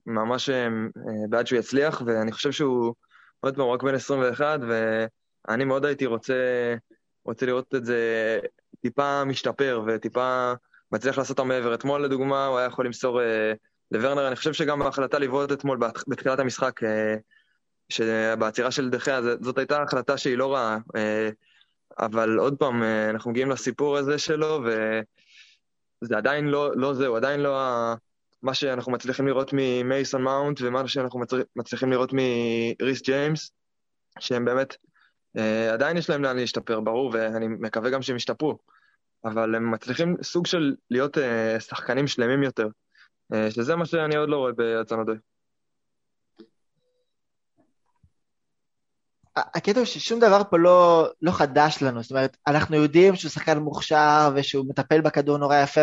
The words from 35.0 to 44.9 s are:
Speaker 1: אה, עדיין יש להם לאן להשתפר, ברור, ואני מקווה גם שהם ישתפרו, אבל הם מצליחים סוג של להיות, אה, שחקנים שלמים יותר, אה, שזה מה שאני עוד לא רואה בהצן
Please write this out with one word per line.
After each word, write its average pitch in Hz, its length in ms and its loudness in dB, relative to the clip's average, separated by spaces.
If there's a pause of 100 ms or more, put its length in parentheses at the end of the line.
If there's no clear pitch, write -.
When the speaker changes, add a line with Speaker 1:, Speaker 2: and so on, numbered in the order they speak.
Speaker 1:
אה, 110 360 0
עדיין 147 240 0
יש 160 120 -2
להם 143 140 0
לאן 131 120 0
להשתפר, 117 440 -2
ברור, 117 340 -2
ואני 113 340 -2
מקווה 113 420 -4
גם 135 120 -2
שהם 127 140 -4
ישתפרו, 123 420 -4 (680)
אבל 110 300 0
הם 117 160 0
מצליחים 151 520 -2
סוג 175 240 -4
של 156 280 0 (140)
להיות, 131 280 0
אה, 113 420 0
שחקנים 127 480 -2
שלמים 127 360 0
יותר, 120 240 -2 (640)
אה, 110 180 0
שזה 117 240 -2
מה 170 100 -2
שאני 156 300 0
עוד 151 140 0
לא 147 80 2
רואה 127 140 0
בהצן 113 480 -2